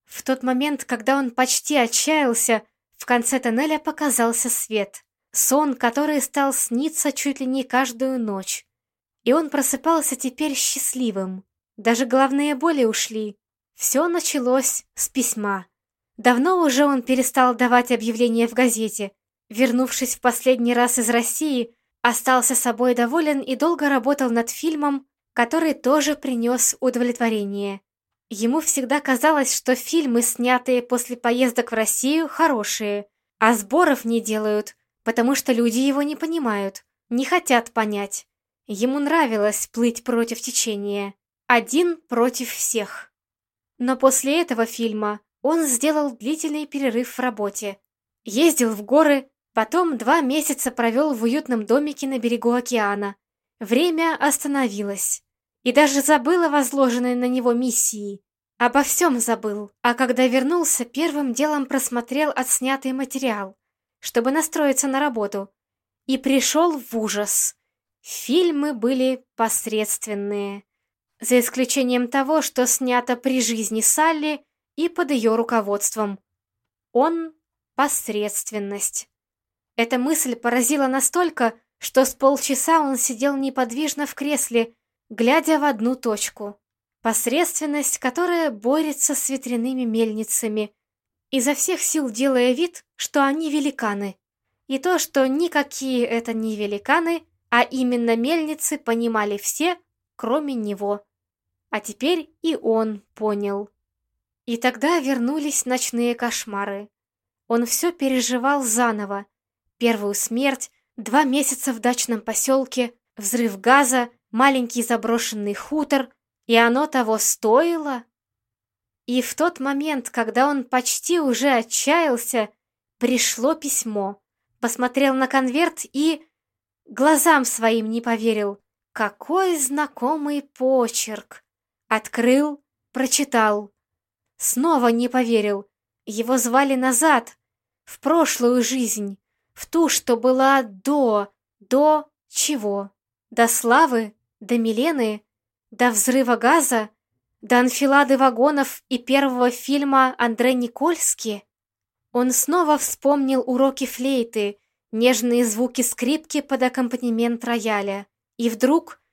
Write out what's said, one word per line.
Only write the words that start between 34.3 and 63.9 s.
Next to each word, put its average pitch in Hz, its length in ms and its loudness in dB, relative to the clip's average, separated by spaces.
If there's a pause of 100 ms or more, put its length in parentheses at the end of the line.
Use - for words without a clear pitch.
потому 240 320 2
что - 180 0
люди 233 240 2
его 269 240 2
не 294 160 -4
понимают, 240 640 -4 (260)
не 247 140 0
хотят 262 480 2
понять. 208 560 -4 (400)
Ему 247 320 -2
нравилось 233 680 0
плыть 233 360 0
против 233 380 -2
течения, 202 720 -4 (340)
один 277 640 2
против 240 420 0
всех. - 600 -6 (640)
Но 247 180 -2
после 269 460 2
этого 233 240 0
фильма 214 560 -4 (200)
он 320 220 2
сделал 285 480 0
длительный 294 540 -6
перерыв 254 520 -4
в - 20 -4
работе. 208 600 -6 (460)
Ездил 247 480 2
в 208 100 -8
горы, 277 460 2 (240)
потом 294 440 0
два 247 220 2
месяца 277 500 -2
провел 247 440 0
в 226 100 -2
уютном 240 420 -2
домике 285 420 0
на 262 120 -4
берегу 233 320 0
океана. 208 640 -2 (460)
Время 320 560 2
остановилось. 226 1080 -2 (400)
И 247 80 2
даже 277 300 6
забыл 302 420 4
о 311 60 2
возложенной 254 640 2
на 247 120 0
него 247 260 2
миссии. 220 680 -2 (360)
Обо 247 260 4
всем 285 360 2
забыл. 214 520 -4 (100)
А 240 120 2
когда 247 340 2
вернулся, 262 580 0
первым 285 480 -2
делом 285 320 0
просмотрел 262 720 -2
отснятый 262 580 -2
материал, 254 640 -6 (420)